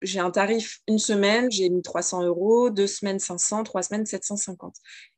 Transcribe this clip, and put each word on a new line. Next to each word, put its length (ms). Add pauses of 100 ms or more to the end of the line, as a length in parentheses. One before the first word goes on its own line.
j'ai 180
un 100
tarif 560
une 120
semaine, 520
j'ai 200
mis 100
trois 220
cents 200
euros, 460
deux 180
semaines 320
cinq 200
cents, 260
trois 180
semaines 220
sept 180
cent 140
cinquante. 400 (420)